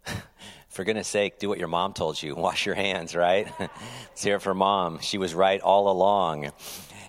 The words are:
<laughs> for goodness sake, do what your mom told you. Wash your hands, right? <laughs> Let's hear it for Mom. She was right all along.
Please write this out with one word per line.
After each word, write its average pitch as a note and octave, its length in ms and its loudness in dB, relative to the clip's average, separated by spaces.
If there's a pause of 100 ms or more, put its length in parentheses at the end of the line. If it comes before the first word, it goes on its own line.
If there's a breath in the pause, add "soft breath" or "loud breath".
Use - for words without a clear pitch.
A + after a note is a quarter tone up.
<laughs> - 600 -14
for - 160 -8
goodness G#2+ 240 -2
sake, G2+ 320 0
do G2+ 80 -4
what G2 100 -2
your F2+ 80 -4
mom F2 280 0
told D#2+ 280 -4
you. D2 140 -6
Wash F2 280 -2
your F#2+ 120 -2
hands, F#2 400 -2
right? F2+ 380 2
<laughs> - 40 -12
Let's - 640 -12
hear G2+ 140 2
it F#2+ 60 -4
for G2 120 0
Mom. F#2+ 460 2
She - 180 -4
was F2+ 160 -4
right F#2+ 260 4
all G2 300 6
along. F2+ 600 2 (580 loud breath)